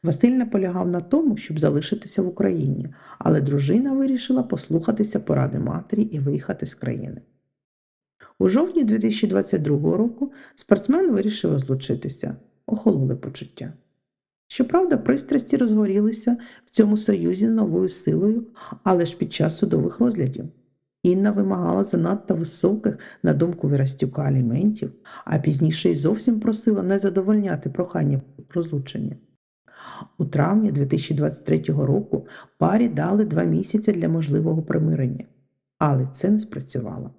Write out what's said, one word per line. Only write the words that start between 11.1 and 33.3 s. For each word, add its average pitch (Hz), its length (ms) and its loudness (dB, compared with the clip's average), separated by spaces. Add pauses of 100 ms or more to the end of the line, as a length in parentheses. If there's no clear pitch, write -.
вирішив 196 400 0
розлучитися, 135 840 -4 (300)
охололи 143 500 2
почуття. - 560 -14 (760)
Щоправда, 320 480 2
пристрасті 269 600 0
розгорілися 214 800 2 (280)
в - 60 -20
цьому 214 260 4
союзі 196 520 0
з - 20 2
новою 185 380 2
силою, 202 580 0 (380)
але 175 220 4
ж 165 100 -8
під - 160 -4
час 160 240 0
судових - 440 0
розглядів. 196 440 0 (580)
Інна 190 280 4
вимагала 190 540 0
занадто 180 500 0
високих, 185 640 0 (240)
на 156 120 4
думку 165 360 0
Вірастюка, 135 520 0
аліментів, 139 680 0 (320)
а 160 140 0
пізніше 156 520 2
й 165 40 2
зовсім 214 460 0
просила 214 420 2
не 190 160 2
задовольняти 190 720 0
прохання 147 500 0 (280)
про 170 140 -4
розлучення. 143 540 -6 (1000)
У 160 60 0
травні 165 480 2
дві 139 140 0
тисячі - 280 -2
двадцять 143 300 -2
третього 147 420 0
року 196 400 -2 (320)
парі 214 300 2
дали 180 360 0
два 165 200 0